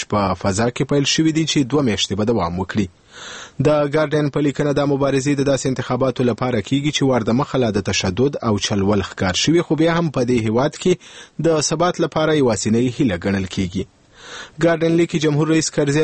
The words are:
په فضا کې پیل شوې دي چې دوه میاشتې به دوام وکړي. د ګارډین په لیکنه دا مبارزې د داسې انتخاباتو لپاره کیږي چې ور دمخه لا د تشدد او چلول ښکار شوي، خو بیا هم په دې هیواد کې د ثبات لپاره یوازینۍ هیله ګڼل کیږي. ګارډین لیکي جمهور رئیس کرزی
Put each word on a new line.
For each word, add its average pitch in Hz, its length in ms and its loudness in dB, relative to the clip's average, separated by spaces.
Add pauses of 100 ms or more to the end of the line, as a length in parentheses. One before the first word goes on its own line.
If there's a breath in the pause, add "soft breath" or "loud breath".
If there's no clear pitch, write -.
(140)
په 98 280 0
فضا 101 280 0
کې 147 140 -4 (100)
پیل 143 200 2
شوې 160 240 2
دي 160 140 2
چې 135 220 0
دوه 147 160 2
میاشتې 101 260 -2
به 104 160 0
دوام 87 280 -2
وکړي. 98 280 -2 (800 loud breath)
د - 20 6 (240)
ګارډین 151 400 0
په 147 140 -2
لیکنه 147 260 0
دا 143 120 0
مبارزې 135 520 0
د 139 140 0
داسې 131 220 0
انتخاباتو 127 580 -2
لپاره 120 360 -2
کیږي 143 300 0
چې - 140 0
ور 113 180 0
دمخه 131 360 0
لا 110 120 0
د 98 140 0
تشدد 104 580 0
او 104 80 2
چلول 101 540 0
ښکار 92 320 -2
شوي، 165 180 4
خو 160 220 -2
بیا 165 160 2
هم 165 180 0
په 131 80 2
دې 123 120 2 (120)
هیواد 127 320 0
کې - 120 2 (540 loud breath)
د 156 220 2
ثبات 170 380 0
لپاره 156 340 0
یوازینۍ 113 440 2 (120)
هیله 107 200 2
ګڼل 95 380 -2
کیږي. 92 300 -4 (800 loud breath)
ګارډین 165 360 2
لیکي 170 200 0
جمهور 151 280 2
رئیس 160 280 2
کرزی 147 280 2